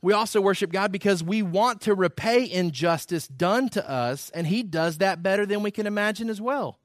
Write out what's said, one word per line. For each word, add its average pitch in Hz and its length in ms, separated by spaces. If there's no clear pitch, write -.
We 185 120
also 214 280
worship 196 320
God 190 180
because 190 320
we 208 200
want 202 400
to 214 120
repay 220 560
injustice 170 800
done 190 400
to - 200
us, 127 420
and 165 180
he 226 160
does 165 340
that 180 240
better 196 240
than 208 160
we 208 80
can 208 160
imagine 208 420
as 214 120
well. 233 440